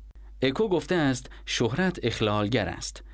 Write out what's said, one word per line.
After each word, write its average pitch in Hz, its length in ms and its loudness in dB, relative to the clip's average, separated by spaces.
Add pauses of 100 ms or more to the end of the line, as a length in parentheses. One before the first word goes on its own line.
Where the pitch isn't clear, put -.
(420)
اکو 139 260 2
گفته 180 260 2
است: 135 360 2 (160)
«شهرت 135 560 2
اخلالگر 107 640 2
است. - 460 -8